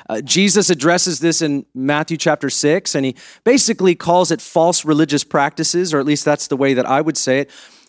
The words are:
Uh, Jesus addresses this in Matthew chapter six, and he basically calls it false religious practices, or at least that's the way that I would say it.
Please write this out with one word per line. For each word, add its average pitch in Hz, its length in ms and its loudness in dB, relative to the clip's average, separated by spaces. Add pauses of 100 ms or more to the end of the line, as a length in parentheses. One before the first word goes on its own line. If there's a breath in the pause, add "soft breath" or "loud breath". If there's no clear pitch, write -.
Uh, 110 140 -6
Jesus 190 480 0
addresses 170 520 0
this 160 200 0
in 143 240 -2 (100)
Matthew 147 440 -2
chapter 147 320 -2
six, 160 440 -2
and 135 120 -2
he 127 100 -6 (260 loud breath)
basically 220 520 2
calls 170 360 2
it 165 120 -2
false 165 420 0
religious 147 400 2
practices, 160 680 -2
or 143 40 2
at 135 60 0
least 147 220 -2
that's 147 220 0
the 139 100 -4
way 135 160 2
that 123 100 0
I 135 160 0
would 156 160 -2
say 131 240 0
it. 139 100 -6 (380 loud breath)